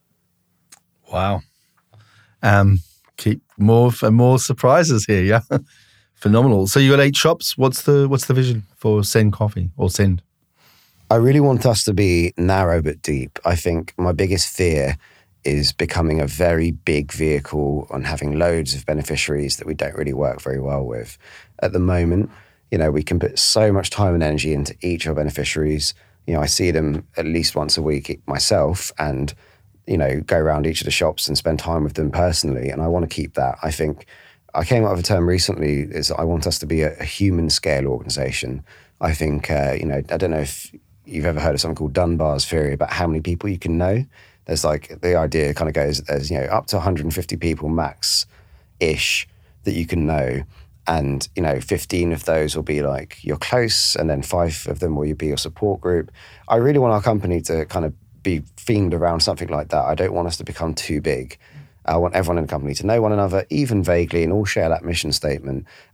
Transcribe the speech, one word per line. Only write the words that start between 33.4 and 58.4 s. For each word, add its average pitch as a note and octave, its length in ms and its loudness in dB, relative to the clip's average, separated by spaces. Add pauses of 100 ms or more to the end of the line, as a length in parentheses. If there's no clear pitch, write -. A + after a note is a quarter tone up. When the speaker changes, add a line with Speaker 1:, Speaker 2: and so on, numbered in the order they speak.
Speaker 2:
I D#2+ 80 -2
think D2+ 340 -4 (480)
I D#2 100 0
came A2+ 220 2
up G2+ 60 0
with F2+ 100 0
a - 20 -4
term E2+ 240 2
recently D#2+ 540 0
is D#2 300 -4
I - 120 -2
want E2 240 -2
us E2+ 120 -2
to D#2+ 80 -8
be D#2 160 0
a, D#2 160 -2
a - 40 -8
human E2+ 460 0
scale C#2+ 380 0
organization. C2+ 760 -4 (380)
I E2 120 0
think, D2+ 360 -2
uh, C#2+ 280 0
you - 100 -6
know, C#2 220 -2
I D#2 80 -2
don't E2+ 140 0
know D#2 80 -2
if C#2 320 -8 (340)
you've D#2 200 -6
ever D#2+ 140 0
heard D2 160 0
of C#2+ 60 -4
something D#2+ 140 -4
called D2+ 180 -6
Dunbar's D#2+ 520 0
theory D2+ 280 -2
about C#2+ 180 -4
how F2 160 -2
many D#2+ 140 -2
people E2+ 280 -4
you F#2 80 -4
can E2 200 -2
know. G2 280 0 (400)
There's, D#2+ 180 -4
like, D#2 380 -4
the F2+ 140 2
idea D#2 380 0
kind D#2+ 160 -4
of D2+ 40 -6
goes D2 240 0
that D2+ 100 -10
there's, C#2+ 240 -4
you D#2+ 60 -2
know, C2+ 80 -2
up - 220 -2
to G#2 100 -2
a - 20 0
hundred E2 260 -2
and D#2+ 80 -4
fifty - 240 -6
people D#2 320 -4
max-ish - 1600 -4 (360)
that - 100 -2
you E2 120 -2
can E2 200 -2
know. C#2 380 -2 (440)
And, C#2 480 -2
you F#2 80 -2
know, C#2+ 180 0
fifteen F2 500 -2
of D#2 140 -6
those D#2 300 0
will D#2 80 -6
be, D2 180 -2
like, C#2+ 420 -6
your D2+ 140 -4
close, - 580 0
and D#2+ 140 -2
then C#2+ 140 -2
five E2+ 440 -2
of D#2 120 -6
them D#2+ 160 -2
will D2+ 200 -2
be D#2 120 -6
your C#2+ 100 -2
support F#2+ 420 -4
group. E2+ 320 -2 (360)
I A2+ 100 2
really C#3 220 2
want A#2+ 140 4
our G#2 80 2
company G2 400 0
to D#2+ 240 -2
kind E2+ 200 -4
of D2+ 80 -4 (300)
be F2 180 -2 (160)